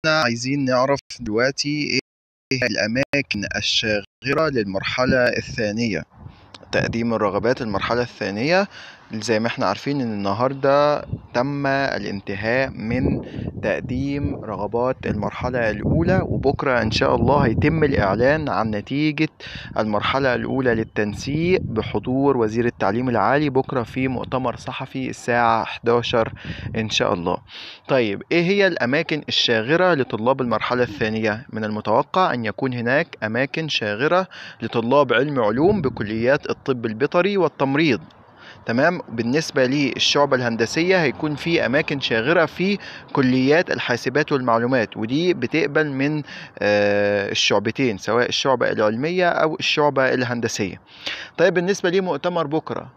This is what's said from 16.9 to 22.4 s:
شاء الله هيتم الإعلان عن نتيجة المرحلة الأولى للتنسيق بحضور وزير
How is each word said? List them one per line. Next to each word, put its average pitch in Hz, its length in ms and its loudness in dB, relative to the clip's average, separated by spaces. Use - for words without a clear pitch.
شاء 135 240 2
الله 123 240 4
هيتم 147 460 4
الإعلان 131 640 2
عن 110 220 0
نتيجة 147 580 0
المرحلة 113 560 2
الأولى 120 400 0
للتنسيق 113 840 0
بحضور 123 760 0
وزير 113 300 2